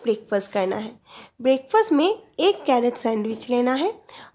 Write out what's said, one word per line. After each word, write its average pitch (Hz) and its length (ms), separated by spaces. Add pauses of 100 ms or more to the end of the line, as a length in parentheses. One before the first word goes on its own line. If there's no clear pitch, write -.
ब्रेकफास्ट 208 480
करना 196 240
है। 220 160 (500)
ब्रेकफास्ट 269 520
में 285 120
एक 392 600
कैरेट 240 320
सैंडविच 226 520
लेना 247 240
है 311 180 (440)